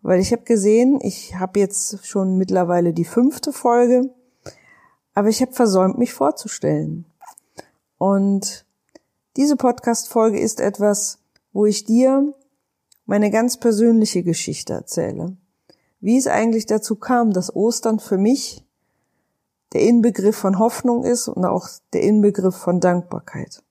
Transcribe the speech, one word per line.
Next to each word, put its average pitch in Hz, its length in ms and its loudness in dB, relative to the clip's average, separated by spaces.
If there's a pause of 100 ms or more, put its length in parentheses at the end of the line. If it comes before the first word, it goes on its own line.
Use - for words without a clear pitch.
Weil 185 200 2
ich 190 100 0
habe 233 120 -4
gesehen, 233 580 4
ich - 360 -8
habe 185 220 -2
jetzt 196 460 -4
schon 190 320 -2
mittlerweile 175 560 0
die 170 120 -2
fünfte 277 460 0
Folge, 247 640 2 (1000)
aber 202 140 0
ich 220 140 0
habe 254 100 -2
versäumt, 190 460 2
mich 240 160 -2
vorzustellen. 160 920 -4 (920)
Und 196 680 0 (720)
diese 285 180 2
Podcast-Folge 233 840 0
ist - 220 -4
etwas, 202 600 -2 (340)
wo 202 120 2
ich 208 200 0
dir 269 480 2 (720)
meine 208 260 0
ganz 226 240 0
persönliche 220 680 2
Geschichte 170 520 -4
erzähle. 165 640 -6 (640)
Wie 214 160 2
es 262 100 0
eigentlich 226 380 0
dazu 214 320 -4
kam, 240 340 0
dass 180 240 -4
Ostern 220 440 -2
für - 180 -4
mich 226 480 -2 (1080)
der - 100 0
Inbegriff 220 540 2
von 190 240 -2
Hoffnung 240 460 0
ist 240 240 -2
und - 160 -4
auch - 240 -2 (240)
der - 80 0
Inbegriff 202 540 2
von - 260 -2
Dankbarkeit. - 880 -4